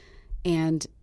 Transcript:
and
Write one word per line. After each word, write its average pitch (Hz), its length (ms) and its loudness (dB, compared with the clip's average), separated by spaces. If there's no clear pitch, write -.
and 160 420 2